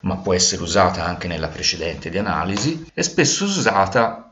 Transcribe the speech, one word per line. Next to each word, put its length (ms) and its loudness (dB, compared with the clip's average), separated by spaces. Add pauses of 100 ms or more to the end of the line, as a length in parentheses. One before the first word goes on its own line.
ma 140 0
può 180 0
essere 300 2
usata 400 2
anche 240 -4
nella 180 -4
precedente 640 -4
di 80 -2
analisi, 760 -2
è 100 -4
spesso 420 2
usata 880 2